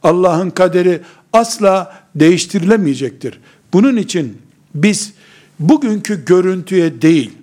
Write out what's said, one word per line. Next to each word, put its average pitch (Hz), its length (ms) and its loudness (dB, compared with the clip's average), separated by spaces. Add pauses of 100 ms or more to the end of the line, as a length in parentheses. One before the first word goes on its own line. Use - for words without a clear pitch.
Allah'ın 175 460 2
kaderi 180 520 0 (320)
asla 202 600 0 (220)
değiştirilemeyecektir. 156 1200 0 (340)
Bunun 240 220 4
için 156 460 -6 (340)
biz 190 380 -2 (460)
bugünkü 208 680 -2
görüntüye 180 760 0
değil 156 300 2 (120)